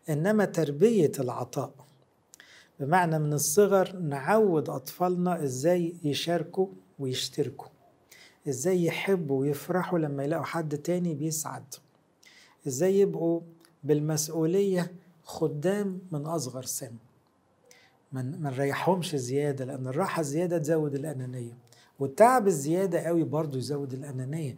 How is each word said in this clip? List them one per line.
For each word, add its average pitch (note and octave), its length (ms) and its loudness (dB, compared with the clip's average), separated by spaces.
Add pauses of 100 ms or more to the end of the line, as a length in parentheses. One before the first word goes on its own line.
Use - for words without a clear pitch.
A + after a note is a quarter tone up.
إنما F#3 360 2
تربية D#3+ 760 4
العطاء، B2 520 -4 (1080)
بمعنى D#3+ 400 2
من D3 140 0
الصغر F#3+ 640 2
نعود D#3+ 720 2
أطفالنا F3 760 -2
إزاي E3 600 0
يشاركوا E3+ 640 0 (320)
ويشتركوا، B2+ 680 -4 (800)
إزاي E3 380 2
يحبوا D#3+ 540 0
ويفرحوا E3+ 600 0
لما C#3 240 -2
يلاقوا D3 220 -2
حد D#3 320 -4
تاني F3 360 0
بيسعد، C3+ 640 -6 (920)
إزاي F3+ 320 2
يبقوا E3+ 420 2 (420)
بالمسؤولية D#3+ 1080 2 (320)
خدام F3+ 800 -2 (100)
من D3 140 -4
أصغر C3 380 -4
سن. - 280 -8 (1200)
ما C3 100 -6
ن-، D#3 200 -6
ما C#3+ 80 -2
نريحهمش C#3 640 0
زيادة، C3+ 500 -2
لأن C3 220 -6
الراحة D#3+ 320 -2
الزيادة E3 380 0
تزود D3+ 380 0
الأنانية، B2+ 640 -8 (420)
والتعب G3+ 480 6
الزيادة E3+ 520 2
قوي E3 240 2
برضو C#3+ 340 -2
يزود C3+ 360 -4
الأنانية، C3+ 640 -6